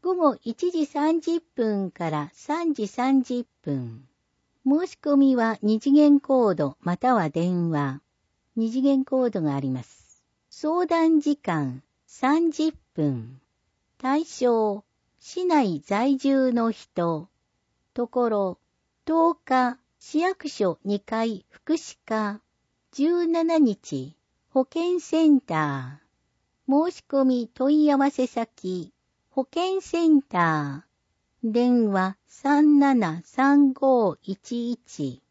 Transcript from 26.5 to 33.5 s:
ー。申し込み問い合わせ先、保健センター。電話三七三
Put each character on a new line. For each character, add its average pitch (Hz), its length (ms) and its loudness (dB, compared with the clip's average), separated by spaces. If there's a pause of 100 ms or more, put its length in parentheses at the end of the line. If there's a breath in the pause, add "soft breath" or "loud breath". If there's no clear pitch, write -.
ー。 302 220 2
申 - 40 -16
し - 140 -20
込 269 160 0
み 247 240 0
問 294 380 2
い 294 40 4
合 277 60 2
わ 277 140 2
せ 254 160 -4
先、 185 640 -8 (440)
保 262 100 -4
健 370 380 -4
セ 339 240 -2
ン 302 160 4
タ 156 640 -2 (560)
ー。 226 100 -4
電 240 380 2
話 190 260 -2 (120)
三 294 500 4
七 226 460 2
三 277 480 4